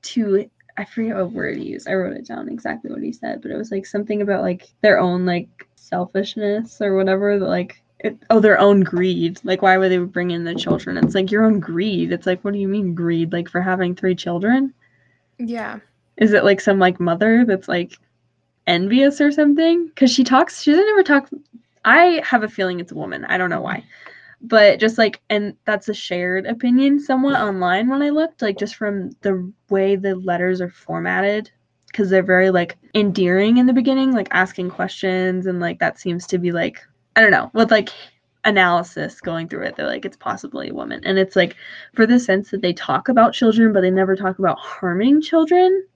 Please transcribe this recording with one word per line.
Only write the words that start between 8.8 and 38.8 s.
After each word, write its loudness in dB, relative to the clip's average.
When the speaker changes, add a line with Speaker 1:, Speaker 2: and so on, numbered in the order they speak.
Speaker 1:
greed. 0
Like, -2
why 4
would 2
they 2
bring -4
in -6
the -6
children? -4
It's 0
like, 0
your 2
own 4
greed. -4
It's -6
like, -2
what -6
do -6
you -4
mean -2
greed? -2
Like, -6
for -4
having -2
three -2
children? -2
Speaker 2:
Yeah. -10
Speaker 1:
Is 4
it, 4
like, 4
some, 0
like, 2
mother 2
that's, -2
like, -6
envious 2
or 4
something? 2
'Cause 4
she 2
talks, 2
she 2
doesn't 4
ever 4
talk, 2
I 6
have 0
a -6
feeling -4
it's -12
a -14
woman. -10
I -2
don't -2
know -4
why. -8
But 6
just, 0
like, 0
and -4
that's -4
a -4
shared -4
opinion 2
somewhat 0
online 0
when 0
I 0
looked, -2
like, -2
just -8
from -6
the -4
way 2
the -4
letters -2
are -6
formatted, -4
'cause -2
they're 4
very, 4
like, -2
endearing 2
in 4
the 4
beginning, 2
like, -2
asking -2
questions, -4
and, -4
like, -6
that -4
seems -6
to -4
be, -2
like, -4
I 4
don't 6
know, 0
with, 2
like, 0
analysis -2